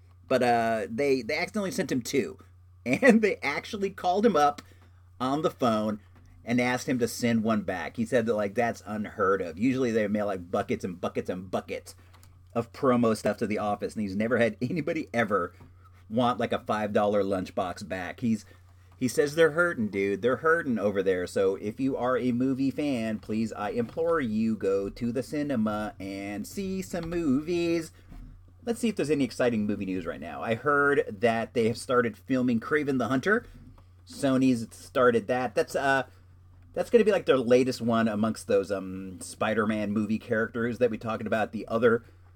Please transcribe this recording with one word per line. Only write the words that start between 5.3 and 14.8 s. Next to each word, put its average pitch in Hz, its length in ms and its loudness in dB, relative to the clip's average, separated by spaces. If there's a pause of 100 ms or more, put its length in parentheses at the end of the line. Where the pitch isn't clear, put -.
the 165 100 0
phone 110 480 0 (460)
and 123 160 2
asked 123 260 0
him 135 120 0
to 117 80 2
send 117 360 0
one 107 180 2
back. 87 360 -6
He 113 80 -2
said 117 200 0
that, 113 100 0
like, 104 200 -2
that's 117 300 -2
unheard 98 560 0
of. 82 160 -8
Usually 123 340 0
they 110 160 2
mail, 104 180 0
like, 92 240 -6
buckets 120 340 -2
and 92 160 -8
buckets - 300 -6
and 92 220 -8
buckets - 420 -8 (600)
of 117 180 -4
promo 120 440 2
stuff 107 220 -2
to 113 100 -2
the 101 120 -2
office, 104 340 -4
and 110 80 -6
he's 98 140 -4
never 113 220 0
had 113 240 2
anybody 156 520 -4